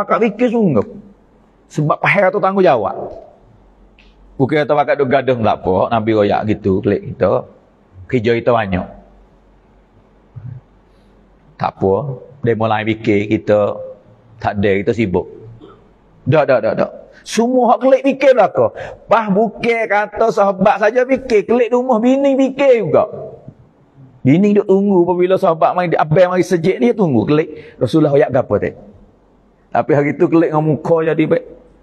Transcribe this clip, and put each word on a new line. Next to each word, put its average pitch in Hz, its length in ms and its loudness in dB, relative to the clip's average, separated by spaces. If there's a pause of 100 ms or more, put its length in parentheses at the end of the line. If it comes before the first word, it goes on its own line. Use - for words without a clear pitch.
akak 175 160 0 (100)
fikir 240 220 -2
sungguh. 190 320 0 (880)
Sebab 151 320 -2
pahal 185 240 2
tu 190 160 -2
tanggungjawab. 180 520 2 (1400)
Bukan 139 320 0
kata 147 80 0
akak 143 240 0
duduk 135 160 0
gaduh, 127 240 0
tak 104 240 0
apa, 92 120 0 (200)
Nabi 110 160 0
royak 104 400 2
gitu, 98 320 -2
klik - 320 -2
kita. 113 320 -2 (640)
Kerja 120 240 0
kita 117 160 0
banyak. 98 320 -2 (2750)
Tak - 240 -6
apa, 104 400 -2 (240)
dia 117 160 0
mulai 110 240 -2
fikir, 110 480 -2
kita 104 480 0 (640)
tak 104 160 -4
ada, 101 120 0 (120)
kita 113 80 -2
sibuk. 92 480 -4 (840)
Dak, 147 240 0
dak, 131 160 2
dak, 104 160 -2
dak. - 140 -4 (340)
Semua 247 480 0
hak 220 80 0
klik 262 240 2
fikir 269 320 2
belaka. 131 320 2 (400)
Bah, 214 200 2
bukan 226 600 -2
kata 208 400 0
sahabat 196 480 2
saja 220 240 0
fikir, 240 480 0
klik 233 240 0
rumah 247 240 0
bini 269 400 2
fikir 262 480 2
juga. 131 240 2 (1120)
Bini 185 320 4
duk 202 160 2
tunggu 196 320 2
apabila 180 320 0
sahabat 165 400 2
mari, 180 240 -2
abang 180 400 2
mari 185 80 2
sejik, 180 320 0
dia 240 160 2
tunggu, 143 320 0
klik. - 560 -4
Rasulullah 147 320 2
royak 143 160 4
gapo 123 280 -2
tadi? - 200 -6 (960)
Tapi 120 240 0
hari 143 160 0
tu 170 160 0
klik 160 240 2
dengan 151 80 0
muka 160 400 0
jadi 160 240 0
baik. 160 200 -2 (380)